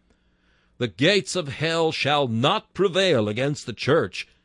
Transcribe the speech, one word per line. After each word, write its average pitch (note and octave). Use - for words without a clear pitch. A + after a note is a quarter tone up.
The B2
gates F3+
of E3+
hell D#3+
shall C#3+
not C3+
prevail F3
against C3
the A#2+
church, B2+